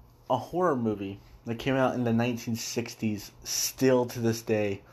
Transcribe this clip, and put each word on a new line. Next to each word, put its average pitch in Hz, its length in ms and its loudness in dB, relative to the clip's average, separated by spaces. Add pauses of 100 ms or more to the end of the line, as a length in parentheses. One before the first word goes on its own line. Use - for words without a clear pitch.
(300)
a 127 80 4
horror 165 380 0
movie 101 440 -2 (240)
that 117 140 -6
came 135 160 0
out 131 200 2
in 123 100 0
the 117 100 2
nineteen 117 420 0
sixties 113 760 -4 (120)
still 127 640 2
to 120 120 -10
this 113 220 0
day 104 400 0 (120)